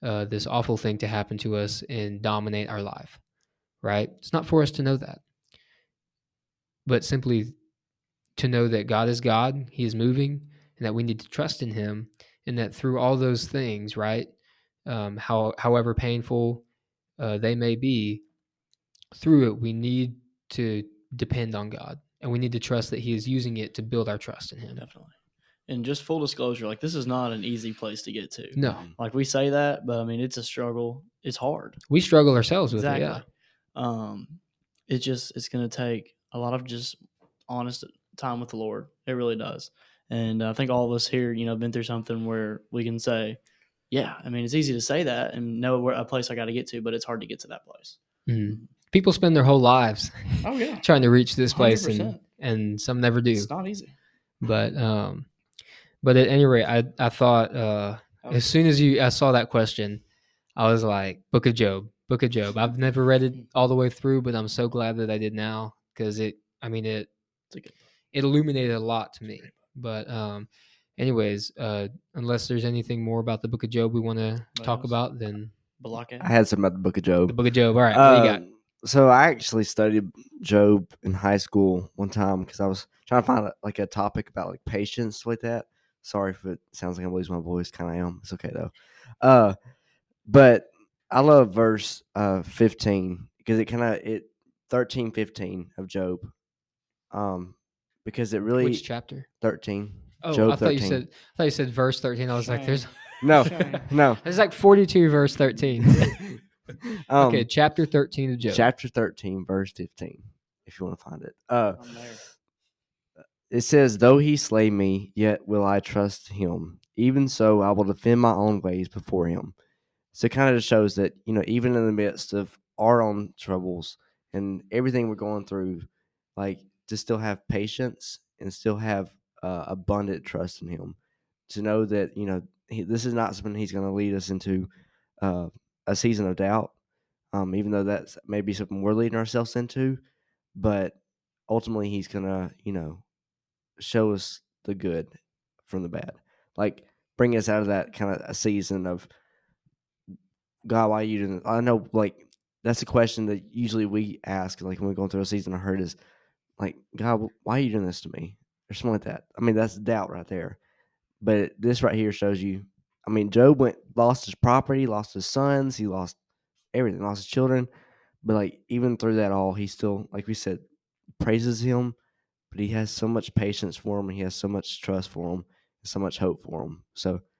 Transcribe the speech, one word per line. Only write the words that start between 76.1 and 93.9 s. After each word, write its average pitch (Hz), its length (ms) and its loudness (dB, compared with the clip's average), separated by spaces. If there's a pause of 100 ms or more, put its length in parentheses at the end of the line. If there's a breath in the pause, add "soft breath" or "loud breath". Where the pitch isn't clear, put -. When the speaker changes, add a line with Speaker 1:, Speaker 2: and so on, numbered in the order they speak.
Speaker 3:
I 180 60 -4
had 113 200 6
something 98 160 0
about 92 100 4
the 92 80 -8
Book 90 140 0
of 92 60 -2
Job. 90 260 4
Speaker 1:
The 85 60 -4
Book 120 140 2
of 117 40 0
Job. 117 240 4
All 123 60 6
right, 113 140 6
what 135 200 12
do 117 60 10
you 113 100 6
got? 101 100 -2
Speaker 3:
Um, 87 100 -20 (340)
so 135 220 8
I 127 160 10
actually 113 400 2
studied 107 400 2 (360)
Job 104 500 6 (120)
in 95 100 -2
high 98 240 0
school 95 600 0
one 101 140 -4
time 95 360 0
'cause - 140 -10
I 98 60 0
was 95 200 -4 (200)
trying 123 160 2
to - 40 -2
find 117 200 2
a, - 160 -8
like, 104 160 -8
a 101 80 -2
topic 104 440 -4
about, 90 200 -8
like, - 140 -14
patience, 104 640 -6
like 117 140 -4
that. 117 260 -6 (360)
Sorry 98 280 -4
if 95 160 -12
it 87 140 -8 (120)
sounds 90 240 -8
like 90 100 -8
I'm 90 60 -6
losing 90 220 -4
my 85 80 -4
voice. 87 280 -6
Kinda 87 240 -8
am. 90 280 -6
It's - 100 -16
okay, - 220 -10
though. 82 160 -8 (500 soft breath)
Uh, 120 340 8 (720 soft breath)
but 120 420 8 (420)
I 123 100 4
love 139 320 8
verse, 110 500 2 (120)
uh, 98 280 0
fifteen 95 840 0 (160)
'cause 113 140 0
it 110 80 0
kinda, 117 420 -2